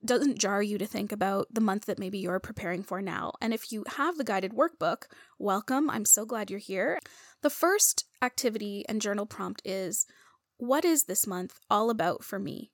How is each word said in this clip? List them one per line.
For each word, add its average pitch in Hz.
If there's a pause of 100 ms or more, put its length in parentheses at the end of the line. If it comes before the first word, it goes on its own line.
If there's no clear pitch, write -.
Doesn't 247
jar 202
you 208
to 190
think 208
about 196
the 226
month 208
that 202
maybe 190
you're 180
preparing 190
for 190
now. 165
And 226
if 226
you 214 (140)
have 320
the 302
guided 190
workbook, 226 (340)
welcome. 254
I'm 220
so 214
glad 220
you're 196
here. 196 (420)
The 294
first - (180)
activity 214
and 214
journal 208
prompt 196
is, 190 (520)
"What 262
is 330
this 370
month 185 (100)
all 214
about 175
for -
me? -